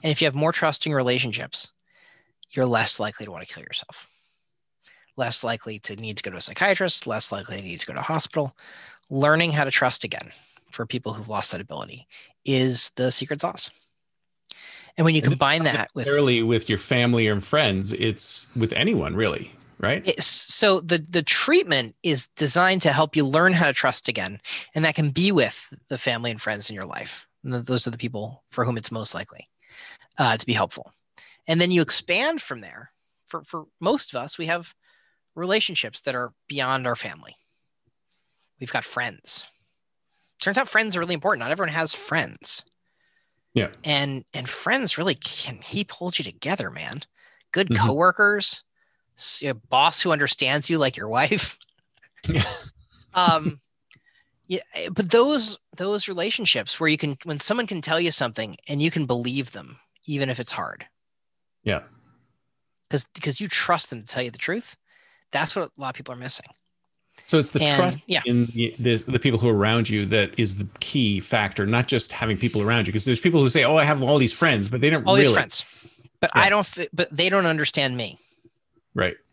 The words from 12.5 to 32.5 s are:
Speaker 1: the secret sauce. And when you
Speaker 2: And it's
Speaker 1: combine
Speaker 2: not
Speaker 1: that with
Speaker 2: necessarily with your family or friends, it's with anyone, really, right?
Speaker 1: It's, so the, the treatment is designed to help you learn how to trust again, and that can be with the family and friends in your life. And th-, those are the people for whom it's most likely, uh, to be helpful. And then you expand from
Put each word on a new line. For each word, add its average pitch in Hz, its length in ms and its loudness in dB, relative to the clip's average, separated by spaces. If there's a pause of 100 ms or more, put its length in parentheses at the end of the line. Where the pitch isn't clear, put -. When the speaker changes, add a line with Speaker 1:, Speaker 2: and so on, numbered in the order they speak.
Speaker 1:
the 127 160 0
secret 143 280 -4
sauce. - 300 -2 (1300)
And 165 60 4
when 160 100 6
you 156 60 6
Speaker 2:
And 135 60 0
it's 139 80 4
Speaker 1:
combine 147 280 2
Speaker 2:
not 139 120 2
Speaker 1:
that 110 200 -4
with 120 120 -6
Speaker 2:
necessarily 139 360 4
with 113 260 2
your 104 100 2
family 120 500 2
or 104 120 2
friends, 101 520 0
it's - 640 -2
with 113 160 0
anyone, 92 420 0
really, 98 380 -2 (260)
right? 127 280 -2
Speaker 1:
It's, - 200 0
so - 540 4
the, 175 180 2
the 165 240 0
treatment 165 800 2
is 151 260 0
designed 175 540 2
to 156 100 4
help 151 220 2
you 151 100 4
learn 160 280 4
how 170 140 4
to 139 80 4
trust - 340 0
again, 104 320 -6 (340)
and 156 100 0
that 156 100 2
can 147 160 2
be 175 200 2
with 147 420 0 (160)
the 131 100 -6
family 117 320 -2
and 107 100 -8
friends 104 300 -6
in 110 40 -12
your 95 120 -10
life. - 400 -12 (180)
And 131 80 -6
th-, 120 140 -4
those 123 200 0
are 123 40 -4
the 113 80 -10
people 117 500 -10
for 123 160 -2
whom 120 140 -2
it's - 120 -6
most 110 240 -6
likely, - 320 -14 (720)
uh, 120 200 2
to - 80 -6
be 120 80 0
helpful. - 360 -4 (560)
And 165 140 2
then 175 100 4
you 180 120 4
expand 254 580 0
from 120 220 -10